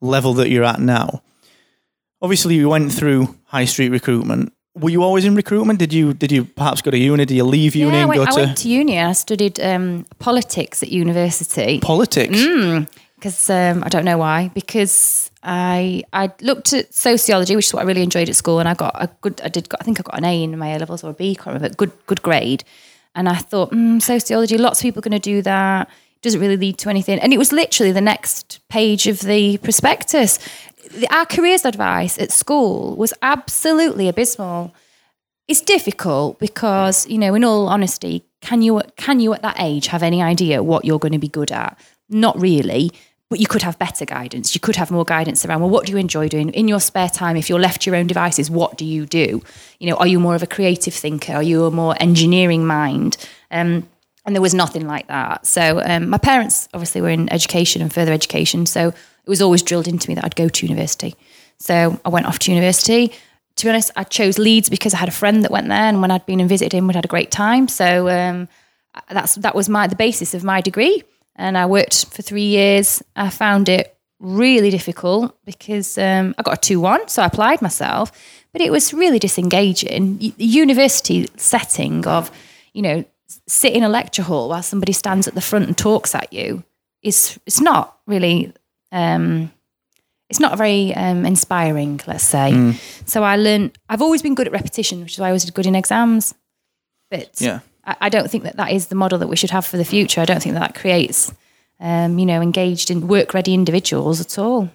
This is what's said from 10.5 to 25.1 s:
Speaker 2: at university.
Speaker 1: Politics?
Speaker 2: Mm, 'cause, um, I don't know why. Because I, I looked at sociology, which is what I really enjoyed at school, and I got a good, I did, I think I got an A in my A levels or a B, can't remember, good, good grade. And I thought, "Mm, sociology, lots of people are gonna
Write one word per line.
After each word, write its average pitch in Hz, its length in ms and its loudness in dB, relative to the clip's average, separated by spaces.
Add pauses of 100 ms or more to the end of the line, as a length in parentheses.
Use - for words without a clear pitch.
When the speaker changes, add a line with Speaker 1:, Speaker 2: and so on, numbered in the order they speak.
Speaker 2:
at - 60 -8
university. 170 880 0
Speaker 1:
Politics? 165 580 2
Speaker 2:
Mm, 202 500 2 (340)
'cause, - 280 -4
um, 180 340 2
I 170 60 -6
don't 170 160 0
know 170 120 2
why. 165 360 0
Because - 800 -2 (120)
I, 180 680 -2
I 196 200 -2 (100)
looked 269 320 -2
at - 200 -4
sociology, 208 640 2
which 208 120 2
is - 60 -2
what - 100 -2
I - 20 -2
really 185 180 2
enjoyed 175 260 0
at - 60 -2
school, 165 240 2
and 170 80 0
I 175 60 0
got - 280 -4
a 175 80 -4 (120)
good, - 220 -6
I - 40 -6
did, 175 200 -6 (120)
I - 40 -14
think 226 160 0
I 185 40 -8
got - 140 -12
an 170 80 -2
A 170 180 0
in 160 140 -6
my 156 180 -8
A 156 40 -6
levels 165 240 -10
or 156 80 -10
a - 20 -12
B, 190 220 -4
can't - 120 -14
remember, 135 220 -4
good, 190 220 -2 (160)
good - 140 -2
grade. 135 420 0 (520)
And 180 120 -2
I 175 80 0
thought, - 360 -4
"Mm, 233 300 2
sociology, 226 560 0
lots 240 220 2
of - 40 -2
people 233 160 -2
are 214 100 -8
gonna 208 100 -2